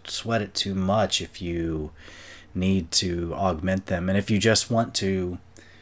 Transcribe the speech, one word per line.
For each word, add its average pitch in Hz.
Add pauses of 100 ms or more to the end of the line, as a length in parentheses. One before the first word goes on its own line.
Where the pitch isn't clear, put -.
sweat 113
it -
too 98
much 98
if -
you 82 (640)
need 92
to 85
augment 92
them. 90
And 95
if 101
you 107
just 110
want 113
to, 92 (440)